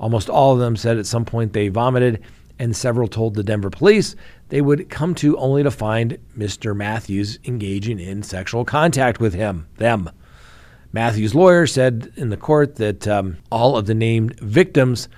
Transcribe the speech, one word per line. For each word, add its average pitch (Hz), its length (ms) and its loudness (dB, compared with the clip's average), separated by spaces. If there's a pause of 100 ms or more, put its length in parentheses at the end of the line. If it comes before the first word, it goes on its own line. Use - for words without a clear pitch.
Almost 113 300 -2
all 135 240 6
of 123 40 2
them 117 180 0
said 117 200 0
at 104 80 -4
some 113 220 -4
point 113 260 -4
they 104 160 0
vomited, 123 540 0 (360)
and 117 160 -2
several 120 320 0
told 113 280 -2
the 104 80 -2
Denver 101 260 -2
police 202 480 2 (320)
they 143 140 0
would 143 260 2
come 165 280 -4
to 147 200 2
only 135 260 0
to 143 80 2
find 113 460 -2 (180)
Mister 104 400 -6
Matthews 101 680 -6
engaging 104 540 -6
in 95 240 -10
sexual 98 420 -6
contact 135 560 0
with 107 140 0
him, 92 420 -4
them. 110 320 0 (840)
Matthews' 107 440 0
lawyer 175 320 6
said 127 480 0
in 120 140 -4
the 101 60 -4
court 147 380 2
that, 104 320 -4
um, 98 300 -2 (160)
all 120 240 2
of 104 100 -2
the 110 80 0
named 113 460 0
victims, 127 760 2